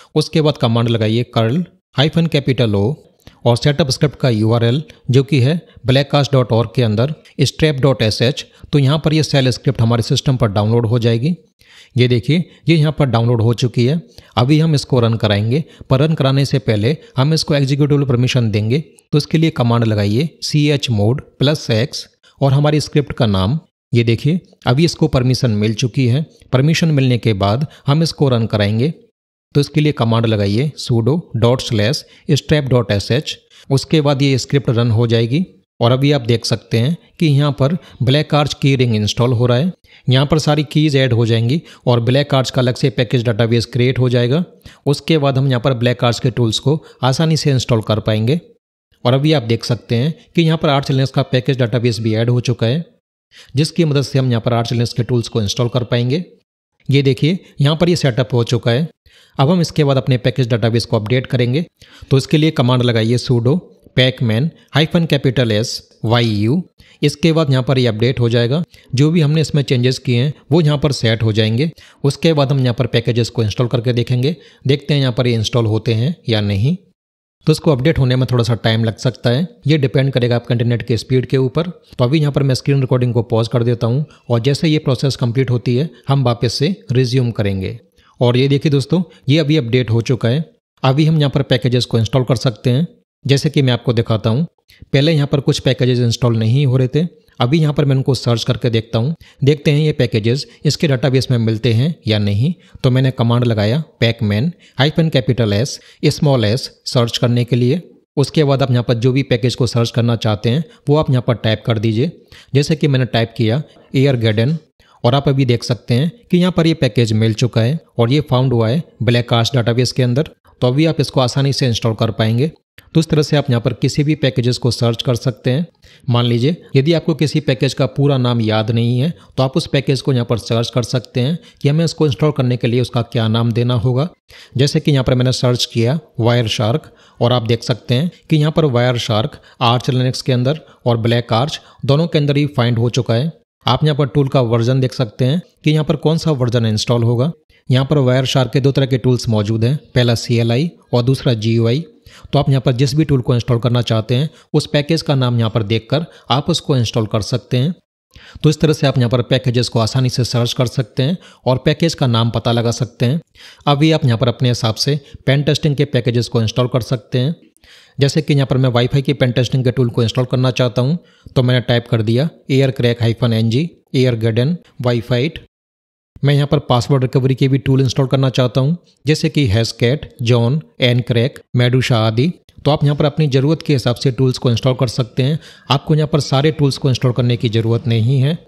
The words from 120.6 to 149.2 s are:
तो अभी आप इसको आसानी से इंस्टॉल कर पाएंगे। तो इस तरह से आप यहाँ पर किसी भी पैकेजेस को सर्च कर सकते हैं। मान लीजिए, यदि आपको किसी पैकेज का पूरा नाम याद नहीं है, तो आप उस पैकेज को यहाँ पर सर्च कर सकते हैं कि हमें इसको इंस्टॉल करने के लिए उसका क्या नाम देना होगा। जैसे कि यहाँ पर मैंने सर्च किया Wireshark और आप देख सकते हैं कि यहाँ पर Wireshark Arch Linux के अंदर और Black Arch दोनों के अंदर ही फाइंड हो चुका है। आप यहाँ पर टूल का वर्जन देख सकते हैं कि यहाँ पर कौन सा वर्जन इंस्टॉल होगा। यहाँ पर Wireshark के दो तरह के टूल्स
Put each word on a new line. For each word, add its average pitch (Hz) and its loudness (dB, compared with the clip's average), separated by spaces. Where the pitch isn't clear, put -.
तो 123 2
अभी 139 2
आप 160 0
इसको 135 -2
आसानी 135 0
से 135 -2
इंस्टॉल 113 -2
कर 110 -2
पाएंगे। 117 0
तो 160 2
इस 156 0
तरह 147 2
से 147 0
आप 139 -2
यहाँ 117 0
पर 120 -2
किसी 143 -2
भी 151 0
पैकेजेस 127 -2
को 120 -2
सर्च 117 -2
कर 123 -2
सकते - -4
हैं। 151 -2
मान 120 2
लीजिए, 120 0
यदि 139 2
आपको 160 -2
किसी 151 -2
पैकेज 135 -2
का 139 -2
पूरा 139 0
नाम 123 0
याद 110 0
नहीं 117 0
है, 160 -2
तो 131 0
आप 135 -2
उस - -2
पैकेज 135 -2
को 143 0
यहाँ 120 0
पर 117 -2
सर्च 117 -4
कर 123 -2
सकते - -4
हैं 143 -2
कि 139 0
हमें 160 0
इसको 156 -2
इंस्टॉल 151 0
करने 123 -2
के 131 -2
लिए 120 0
उसका 117 -2
क्या 113 -2
नाम 113 0
देना 120 0
होगा। 127 0
जैसे 143 0
कि 156 0
यहाँ 135 2
पर 131 -4
मैंने 123 2
सर्च 123 -2
किया 120 -2
Wireshark 117 0
और 120 2
आप 117 0
देख 113 -2
सकते 120 -4
हैं 165 -2
कि 160 2
यहाँ 151 2
पर 156 2
Wireshark 120 0
Arch 120 0
Linux 127 -2
के 135 -2
अंदर 127 -2
और 120 2
Black 117 -2
Arch 131 -2
दोनों 147 2
के 165 -2
अंदर 143 0
ही 147 0
फाइंड 120 -2
हो 117 0
चुका 117 -2
है। 139 -4
आप - 0
यहाँ 151 2
पर 139 0
टूल 135 0
का 135 0
वर्जन 117 0
देख 127 -2
सकते 127 -4
हैं 160 0
कि 151 2
यहाँ 156 2
पर 151 -2
कौन 156 0
सा 160 -2
वर्जन 120 0
इंस्टॉल 113 0
होगा। 120 0
यहाँ 131 2
पर 147 2
Wireshark 127 0
के 143 0
दो 135 2
तरह 135 0
के 131 0
टूल्स 123 0